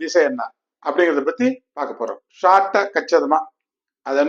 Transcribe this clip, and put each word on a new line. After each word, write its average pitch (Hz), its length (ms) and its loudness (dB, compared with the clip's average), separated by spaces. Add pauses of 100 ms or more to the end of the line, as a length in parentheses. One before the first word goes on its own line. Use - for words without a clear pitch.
திசை 160 300 2
என்ன 123 100 -8 (440)
அப்படிங்கறத 156 460 0
பத்தி 247 160 -2 (300)
பார்க்க - 240 -8
போறோம். - 200 -8 (200)
ஷார்ட்டா, 190 420 4 (100)
கச்சிதமா 170 460 0 (680)
அதை 139 240 0